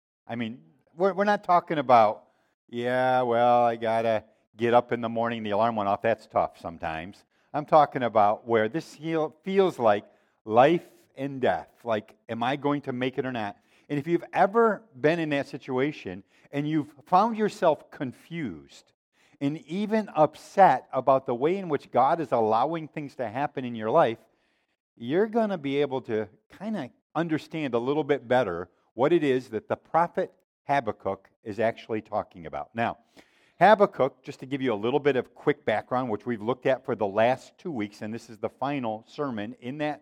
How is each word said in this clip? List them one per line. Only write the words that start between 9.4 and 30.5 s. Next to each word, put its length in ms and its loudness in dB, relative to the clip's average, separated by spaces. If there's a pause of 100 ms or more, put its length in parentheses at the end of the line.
feels 360 0
like 240 4 (400)
life 400 4 (320)
and 240 -10
death. 300 -2 (140)
Like, 320 -4 (120)
am 140 -8
I 140 -2
going 260 -4
to 100 -10
make 280 -4
it 80 -6
or 40 -6
not? 240 -8 (320)
And 120 -4
if 80 -8
you've 160 0 (100)
ever 480 0 (180)
been 200 2
in 100 -4
that 180 -2
situation 760 -6 (280)
and 160 -4
you've 240 -2 (140)
found 320 2
yourself 540 0
confused 1000 -12 (460)
and 280 -4
even 480 -4
upset 760 4
about 360 2
the 80 -2
way 220 0
in 120 -8
which 220 -4
God 280 2
is 120 -6
allowing 560 0
things 300 -12
to 120 -6
happen 340 -6
in 120 -8
your 160 -4
life, 260 4 (800)
you're 300 0
gonna 320 -2
be 220 -2
able 200 -2
to 260 -4 (300)
kinda 320 -8 (240)
understand 640 -4
a 40 0
little 240 -2
bit 240 -2
better 420 0 (260)
what 180 2
it 100 4
is 260 0
that 180 -8
the 100 -4
prophet 560 -2 (300)